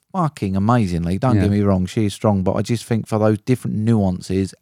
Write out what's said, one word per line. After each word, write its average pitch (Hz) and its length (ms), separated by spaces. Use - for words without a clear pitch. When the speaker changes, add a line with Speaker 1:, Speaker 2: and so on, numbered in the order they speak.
Speaker 1:
fucking 139 420
amazingly. 95 640
Don't 127 180
Speaker 2:
Yeah. 98 80
Speaker 1:
get 101 80
me 104 100
wrong, 95 240
she 107 200
is 98 80
strong, 101 300
but 92 120
I 107 60
just 113 240
think 110 200
for 110 140
those 107 200
different 123 360
nuances, 98 840